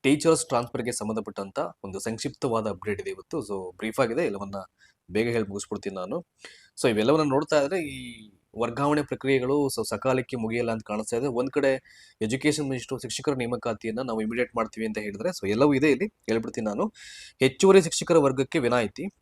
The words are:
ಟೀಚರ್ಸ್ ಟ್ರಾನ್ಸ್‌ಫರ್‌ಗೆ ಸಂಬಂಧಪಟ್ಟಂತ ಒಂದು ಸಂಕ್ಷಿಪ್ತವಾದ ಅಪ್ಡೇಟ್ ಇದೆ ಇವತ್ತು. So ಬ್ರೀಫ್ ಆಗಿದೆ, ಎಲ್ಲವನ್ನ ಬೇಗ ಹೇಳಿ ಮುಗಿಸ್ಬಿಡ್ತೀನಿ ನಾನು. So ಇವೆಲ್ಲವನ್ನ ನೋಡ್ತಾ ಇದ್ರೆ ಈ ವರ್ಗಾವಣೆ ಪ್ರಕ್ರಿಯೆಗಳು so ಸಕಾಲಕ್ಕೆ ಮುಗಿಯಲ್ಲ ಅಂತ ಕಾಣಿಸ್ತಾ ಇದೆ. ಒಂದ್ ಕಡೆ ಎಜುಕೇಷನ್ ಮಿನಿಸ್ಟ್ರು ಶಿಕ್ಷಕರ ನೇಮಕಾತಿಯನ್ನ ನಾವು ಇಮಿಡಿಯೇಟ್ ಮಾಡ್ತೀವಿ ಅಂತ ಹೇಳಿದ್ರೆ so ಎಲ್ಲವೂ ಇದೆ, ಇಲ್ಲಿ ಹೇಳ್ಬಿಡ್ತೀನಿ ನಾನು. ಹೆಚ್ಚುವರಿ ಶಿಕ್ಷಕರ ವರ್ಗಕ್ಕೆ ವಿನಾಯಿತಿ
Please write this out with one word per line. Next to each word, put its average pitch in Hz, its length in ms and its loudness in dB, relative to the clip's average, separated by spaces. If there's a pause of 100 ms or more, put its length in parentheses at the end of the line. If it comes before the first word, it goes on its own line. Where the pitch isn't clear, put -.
ಟೀಚರ್ಸ್ 151 440 4
ಟ್ರಾನ್ಸ್‌ಫರ್‌ಗೆ 120 460 -2
ಸಂಬಂಧಪಟ್ಟಂತ 107 640 -6 (260)
ಒಂದು 95 160 -8
ಸಂಕ್ಷಿಪ್ತವಾದ 113 680 -4
ಅಪ್ಡೇಟ್ 98 340 -6
ಇದೆ 98 100 -8
ಇವತ್ತು. 95 280 -8
So 98 380 -8
ಬ್ರೀಫ್ 110 240 -6
ಆಗಿದೆ, 131 260 0
ಎಲ್ಲವನ್ನ 98 280 -6 (560)
ಬೇಗ 110 180 0
ಹೇಳಿ 113 180 0
ಮುಗಿಸ್ಬಿಡ್ತೀನಿ 98 500 -8
ನಾನು. 98 300 -8 (560)
So 131 80 4
ಇವೆಲ್ಲವನ್ನ 139 400 4
ನೋಡ್ತಾ 147 320 2
ಇದ್ರೆ 165 200 -2
ಈ 123 480 -12 (280)
ವರ್ಗಾವಣೆ 139 440 2
ಪ್ರಕ್ರಿಯೆಗಳು 135 640 2
so 117 220 -2
ಸಕಾಲಕ್ಕೆ 131 480 0
ಮುಗಿಯಲ್ಲ 117 360 -2
ಅಂತ 110 140 -4
ಕಾಣಿಸ್ತಾ 107 300 -4
ಇದೆ. 127 100 0
ಒಂದ್ 127 240 -2
ಕಡೆ 135 320 2 (400)
ಎಜುಕೇಷನ್ 139 460 0
ಮಿನಿಸ್ಟ್ರು 127 300 -6
ಶಿಕ್ಷಕರ 131 360 -4
ನೇಮಕಾತಿಯನ್ನ 117 680 -4
ನಾವು 117 200 -2
ಇಮಿಡಿಯೇಟ್ 117 360 -2
ಮಾಡ್ತೀವಿ 110 300 -2
ಅಂತ 107 120 -4
ಹೇಳಿದ್ರೆ 104 300 -6
so - 200 -4
ಎಲ್ಲವೂ 135 260 4
ಇದೆ, 143 160 4
ಇಲ್ಲಿ 139 160 2
ಹೇಳ್ಬಿಡ್ತೀನಿ 113 600 -4
ನಾನು. 131 260 -2 (480)
ಹೆಚ್ಚುವರಿ 185 420 8
ಶಿಕ್ಷಕರ 165 340 0
ವರ್ಗಕ್ಕೆ 139 420 2
ವಿನಾಯಿತಿ 120 480 0 (160)